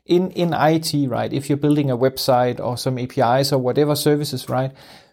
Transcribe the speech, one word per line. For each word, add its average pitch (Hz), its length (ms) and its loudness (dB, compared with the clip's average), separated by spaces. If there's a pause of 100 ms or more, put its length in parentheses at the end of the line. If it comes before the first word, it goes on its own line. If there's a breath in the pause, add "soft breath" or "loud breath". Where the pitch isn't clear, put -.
in, 180 260 2
in 175 220 -2
I 156 260 2
T, 147 280 -2
right? 113 240 -4
If - 180 -6
you're 147 80 0
building 147 320 2
a 123 80 0
website 123 640 0
or 120 180 -4
some 127 200 -4
A 123 100 -6
P 131 140 -2
Is 131 320 2
or 139 40 2
whatever 143 380 2
services, 147 540 -2
right? 131 240 -2 (400 loud breath)